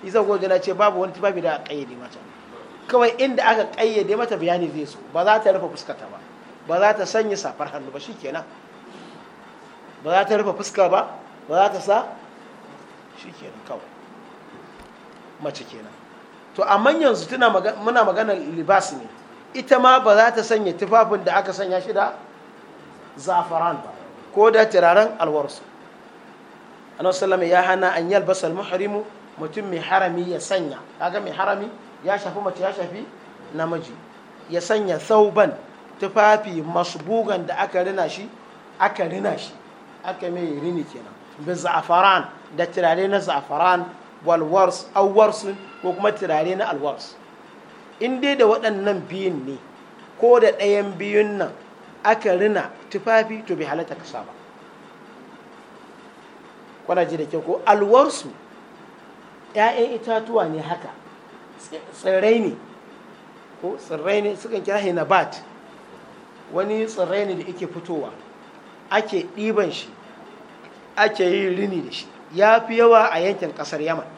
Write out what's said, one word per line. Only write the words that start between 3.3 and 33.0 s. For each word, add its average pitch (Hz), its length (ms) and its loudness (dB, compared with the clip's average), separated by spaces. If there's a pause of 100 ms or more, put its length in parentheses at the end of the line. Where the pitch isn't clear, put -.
aka 220 200 4 (120)
ƙayyade 214 400 0
mata 226 200 -2
bayani 170 340 -2
zai 147 160 -8
so. - 120 -18 (140)
Ba 165 120 0
za 214 160 6
ta 214 120 4
rufe 180 220 -2
fuskarta - 360 -14
ba. 101 80 -18 (500)
Ba 170 120 0
za 208 140 4
ta 208 120 -4
sanya 220 300 -2
safar 147 360 -8
hannu 139 180 -12
ba, 139 80 -14
shikenan. 156 460 -12 (1600)
Ba 156 60 -4
za 190 140 6
ta 208 120 2
rufe 202 200 0
fuska 196 340 0
ba, 202 180 2 (400)
ba 151 80 -6
za 196 160 4
ta 185 80 -6
sa, 220 260 0 (1120)
shikenan - 480 -20
kawai. - 300 -14 (1500)
Mace 131 220 -10
kenan. 107 280 -20 (640)
To, 190 80 0
amma 220 280 4
yanzu 285 360 0
tuna 247 220 4
maga-, 208 260 0
muna 226 280 2
maganar 202 340 0
libas 165 580 0
ne. 120 80 -14 (500)
Ita 254 240 4
ma 254 220 8
ba 220 160 6
za 226 160 8
ta 226 100 -2
sanya 214 300 0
tufafin 208 520 2
da 175 120 0
aka 190 160 0
sanya 185 280 -2
shi 156 120 -8
da - 220 0 (1040)
za'afaran 165 680 -2
ba, - 60 -16 (440)
ko 214 160 6
da 220 140 6
turaren 196 560 6
alwarsu. 151 400 -2 (1400)
Annabi 185 140 0
sallallahu 185 320 0
alaihi 170 80 2
wasallam - 0 -
ya 180 100 6
hana 185 300 2
an 170 180 -2
yalbasa 185 380 0
al-muhrimu, 202 560 -6 (340)
mutum 175 300 -10
mai 175 100 -6
harami 175 540 -2
ya 160 80 -6
sanya. 160 380 -4 (200)
Kaga 180 220 -4
mai 196 120 -10
harami 202 360 -4 (360)
ya 196 140 -2
shafi 202 220 -8
mace, 190 220 -6
ya 190 100 -2
shafi 190 320 -10 (500)